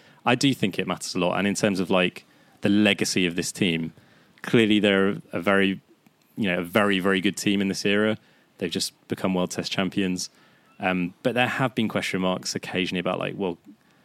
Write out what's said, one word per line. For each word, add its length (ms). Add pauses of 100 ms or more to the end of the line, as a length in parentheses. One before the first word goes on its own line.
(260)
I 80
do 180
think 260
it 80
matters 280
a 60
lot. 180
And 80
in 80
terms 260
of, 100
like, 340 (360)
the 80
legacy 580
of 80
this 160
team, 420 (500)
clearly 360
they're 380 (160)
a 80
very, 400 (560)
you 140
know, 80
a 60
very, 340
very 240
good 160
team 240
in 60
this 180
era. 320 (400)
They've 120
just 220 (160)
become 260
world 160
test 220
champions. 580 (500)
Um, 420
but 120
there 140
have 260
been 140
question 340
marks 320
occasionally 460
about, 180
like, 180
well, 220 (460)